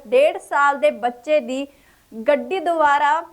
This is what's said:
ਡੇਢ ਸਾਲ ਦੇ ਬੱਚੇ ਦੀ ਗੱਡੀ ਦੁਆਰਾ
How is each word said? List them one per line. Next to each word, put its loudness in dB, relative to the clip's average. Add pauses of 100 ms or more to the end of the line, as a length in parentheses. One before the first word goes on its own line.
ਡੇਢ 2
ਸਾਲ 0
ਦੇ 2
ਬੱਚੇ -2
ਦੀ -6 (640)
ਗੱਡੀ 0
ਦੁਆਰਾ 0 (100)